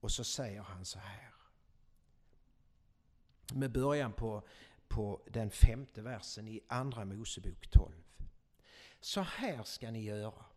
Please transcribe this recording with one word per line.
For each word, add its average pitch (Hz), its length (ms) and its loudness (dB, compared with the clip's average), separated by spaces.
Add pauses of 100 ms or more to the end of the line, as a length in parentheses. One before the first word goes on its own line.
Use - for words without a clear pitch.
och 110 100 -2
så 120 140 0
säger 104 380 -4
han 92 220 -12
så - 140 -10
här. 95 360 -14 (2250)
Med 135 200 -2
början 135 400 2
på, 107 300 -4 (460)
på 104 420 -2
den 110 200 -2
femte 117 520 6
versen 110 460 -10
i 110 200 -10
Andra 123 360 -4
Mosebok 98 680 -8
tolv. - 340 10 (960)
Så - 200 -2
här 185 420 -2
ska - 280 -8
ni 113 120 -4
göra. 107 420 -6 (120)